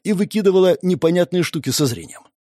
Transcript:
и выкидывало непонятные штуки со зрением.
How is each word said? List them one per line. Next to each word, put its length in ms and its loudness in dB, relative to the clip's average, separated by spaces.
и 80 -2
выкидывало 680 2
непонятные 600 0
штуки 280 -6
со 160 0
зрением. 360 -8